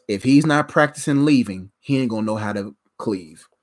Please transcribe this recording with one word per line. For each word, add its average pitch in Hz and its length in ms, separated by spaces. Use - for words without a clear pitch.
if 101 160
he's 143 240
not 147 220
practicing 143 560
leaving, 101 560
he 135 180
ain't 127 120
gonna 110 160
know 110 100
how 107 160
to 101 240
cleave. 90 500